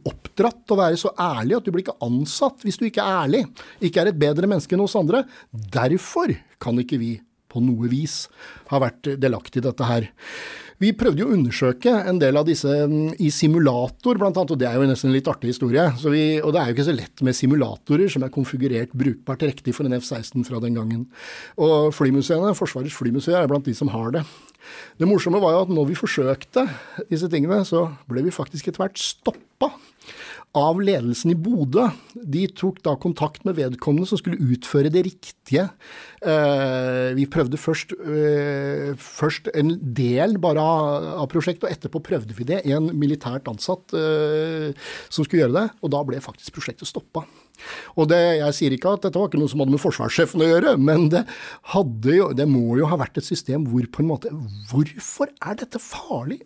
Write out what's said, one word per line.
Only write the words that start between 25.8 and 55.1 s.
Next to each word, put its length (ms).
vi 20
forsøkte 720
disse 240
tingene, 320
så 240
ble 160
vi 80
faktisk 340
etter 160
hvert 160
stoppa 720
av 240
ledelsen 540
i 20
Bodø. 480
De 320
tok 280
da 120
kontakt 480
med 140
vedkommende 500
som 80
skulle 240
utføre 520
det 120
riktige. 640
Eh, 920
vi 100
prøvde 320
først, 320
eh, 1040
først 560
en 240
del 640
bare 220
av, 480
av 80
prosjektet, 400
og 60
etterpå 280
prøvde 360
vi 100
det. 140
En 240
militært 560
ansatt, 400
eh, 800
som 160
skulle 180
gjøre 160
det, 60
og 100
da 160
ble 160
faktisk 320
prosjektet 320
stoppa. 380
Og 140
det, 100
jeg 160
sier 200
ikke 200
at 100
dette 140
var 100
ikke 100
noe 100
som 120
hadde 120
med 80
forsvarssjefen 600
å 60
gjøre, 300
men 320
det 100
hadde 460
jo, 180
det 140
må 300
jo 100
ha 100
vært 200
et 80
system 420
hvor 220
på 120
en 60
måte, 220
hvorfor 720